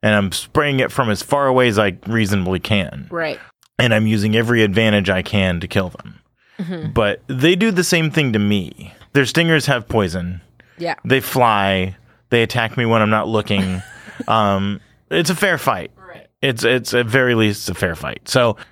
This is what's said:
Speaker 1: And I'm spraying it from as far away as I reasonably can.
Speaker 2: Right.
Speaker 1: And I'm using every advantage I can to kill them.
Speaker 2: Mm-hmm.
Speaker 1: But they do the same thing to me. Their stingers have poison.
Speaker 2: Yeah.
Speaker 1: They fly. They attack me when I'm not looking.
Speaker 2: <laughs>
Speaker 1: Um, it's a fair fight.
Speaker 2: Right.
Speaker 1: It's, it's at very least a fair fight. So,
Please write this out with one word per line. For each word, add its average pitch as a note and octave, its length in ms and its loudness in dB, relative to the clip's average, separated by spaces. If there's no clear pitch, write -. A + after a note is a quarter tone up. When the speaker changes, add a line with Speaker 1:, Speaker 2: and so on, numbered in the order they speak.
Speaker 1:
And G#2+ 120 2
I'm G2 160 0
spraying C#3+ 480 -2
it A#2 120 0
from B2 180 -2
as G2+ 120 -2
far C#3 260 0
away B2+ 200 4
as G#2 120 2
I G2 180 0
reasonably G2 520 0
can. F#2 520 -4
Speaker 2:
Right. E3 280 -8
Speaker 1:
And B2 140 2
I'm A2 140 2
using G#2+ 280 0
every A#2 280 2
advantage G#2 460 2
I F#2 120 0
can F#2 380 0
to E2+ 80 -8
kill F#2+ 220 -2
them. - 300 -20
Speaker 2:
Mm-hmm. E3+ 340 -8
Speaker 1:
But G#2 340 0
they C#3 280 2
do A3 160 2
the F3+ 120 0
same D#3+ 280 0
thing C3+ 220 0
to G#2+ 60 2
me. G#2 540 -2
Their C#3 120 4
stingers E3 400 0
have B2 220 0
poison. F2+ 540 -2
Speaker 2:
Yeah. E3+ 260 -6
Speaker 1:
They C3 160 2
fly. G2 760 0
They A#2 140 4
attack A2+ 340 -2
me A#2+ 80 0
when A2+ 160 2
I'm G#2+ 80 2
not G#2+ 180 0
looking. G2 600 -2
Speaker 2:
<laughs> - 40 -20
Speaker 1:
Um, G2+ 540 0
it's E3 220 0
a F3+ 40 -2
fair F3+ 220 0
fight. A#2 400 -4
Speaker 2:
Right. - 300 -20
Speaker 1:
It's, B2 200 -2
it's A#2 300 0
at A#2+ 140 2
very B2 260 2
least G#2+ 360 0
a F#2 40 -4
fair E2+ 220 -4
fight. - 340 -12
So, A#2+ 260 2